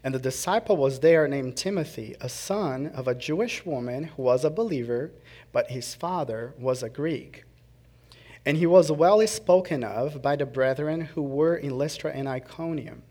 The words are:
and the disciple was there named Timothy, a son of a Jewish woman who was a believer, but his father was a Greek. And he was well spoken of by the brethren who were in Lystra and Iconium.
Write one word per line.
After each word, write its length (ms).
and 100
the 60
disciple 560
was 240
there 260
named 300
Timothy, 640
a 80
son 580
of 220
a 80
Jewish 500
woman 380
who 180
was 220
a 60
believer, 600
but 220
his 240
father 600
was 280
a 40
Greek. 540
And 140
he 80
was 260
well 340
spoken 560
of 400
by 140
the 100
brethren 540
who 220
were 340
in 200
Lystra 360
and 160
Iconium. 840